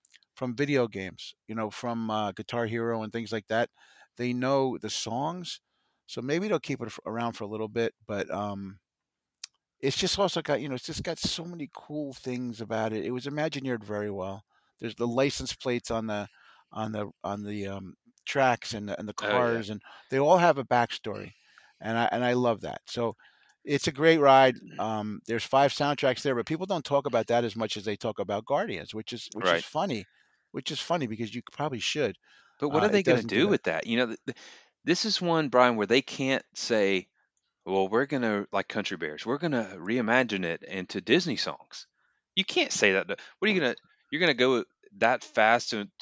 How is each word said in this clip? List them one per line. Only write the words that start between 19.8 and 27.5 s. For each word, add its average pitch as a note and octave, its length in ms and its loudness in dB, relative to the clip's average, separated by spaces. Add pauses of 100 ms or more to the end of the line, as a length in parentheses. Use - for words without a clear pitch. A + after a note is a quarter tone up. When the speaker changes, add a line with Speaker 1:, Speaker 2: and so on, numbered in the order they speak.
Speaker 1:
they C3 100 2
all D#3 180 8
have E3+ 200 6
a C3+ 60 -4
backstory, A2+ 720 0 (480)
and A2+ 160 -2
I, A#2 140 4
and A#2+ 120 0
I B2 100 2
love A#2 280 2
that. - 260 -10
So A#2 280 -4 (500)
it's C#3+ 220 0
a E3+ 40 0
great D#3+ 280 6
ride. C3+ 420 10
Speaker 2:
<clears throat> - 180 -16
Speaker 1:
Um, G#2+ 480 -4
there's A2+ 160 -2
five C#3 300 4
soundtracks C#3+ 480 0
there, C3+ 140 0
but A#2 100 -2
people D#3+ 200 -4
don't F#3 200 -4
talk C#3 200 0
about A#2 220 2
that A#2+ 160 4
as G#2+ 120 -4